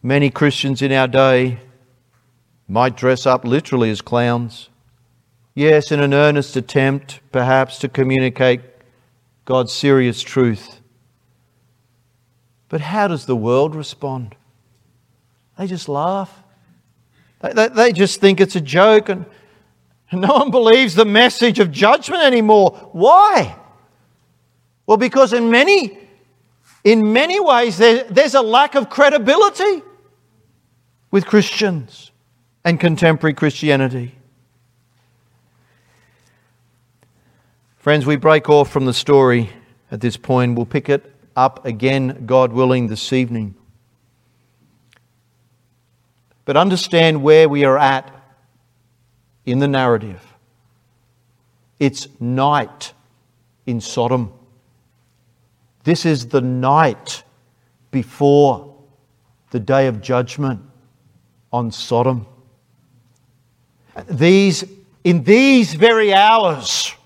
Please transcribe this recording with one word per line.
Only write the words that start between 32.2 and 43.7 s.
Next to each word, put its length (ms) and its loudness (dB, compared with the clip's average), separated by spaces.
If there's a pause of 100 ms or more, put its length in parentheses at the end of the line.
and 120 0
contemporary 560 0
Christianity. 840 -2 (3500)
Friends, 280 -2
we 120 0
break 320 2
off 200 4
from 140 -4
the 100 -2
story 560 2 (420)
at 100 -12
this 160 -6
point. 400 -2
We'll 80 -4
pick 240 -8
it 200 -4 (240)
up 320 -2
again, 600 -4
God 260 2
willing, 360 0
this 260 -8
evening. 420 -4 (3000)